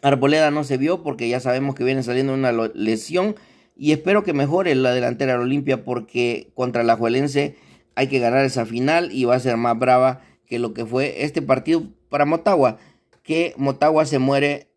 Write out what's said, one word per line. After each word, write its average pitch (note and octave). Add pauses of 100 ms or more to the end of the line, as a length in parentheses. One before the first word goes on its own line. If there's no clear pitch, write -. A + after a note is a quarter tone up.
Arboleda C#3+
no D3
se C3
vio E3
porque A#2+
ya B2+
sabemos C3
que B2
viene C3+
saliendo B2+
una C3+
lo-, A2+
lesión. D3+ (400)
Y D3
espero F#3+
que F3+
mejore D3+
la C3
delantera B2
de A#2+
Olimpia, C3
porque A#2+
contra B2
la A#2
Alajuelense C3+ (400)
hay C3+
que C3+
ganar B2
esa B2+
final C3
y B2+
va A#2+
a B2+
ser A#2+
más A#2
brava B2+ (240)
que A#2
lo A#2
que A2+
fue B2
este D3+
partido D3 (260)
para C#3+
Motagua, D3+ (440)
que E3
Motagua D3
se C#3
muere C#3